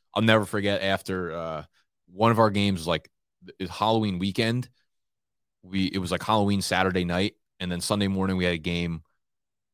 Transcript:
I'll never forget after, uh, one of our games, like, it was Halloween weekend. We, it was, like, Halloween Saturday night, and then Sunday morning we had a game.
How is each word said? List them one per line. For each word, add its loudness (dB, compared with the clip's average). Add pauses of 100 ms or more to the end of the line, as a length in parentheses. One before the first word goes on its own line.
(140)
I'll 0
never 4
forget -2
after, -4
uh, -8 (420)
one 2
of 4
our 8
games, 0
like, -2 (380)
it -10
was -6
Halloween 0
weekend. -2 (960)
We, -2
it -2
was, -4
like, -2
Halloween 2
Saturday 0
night, -2 (240)
and -4
then -4
Sunday 0
morning 0
we 0
had 2
a -4
game. -4 (720)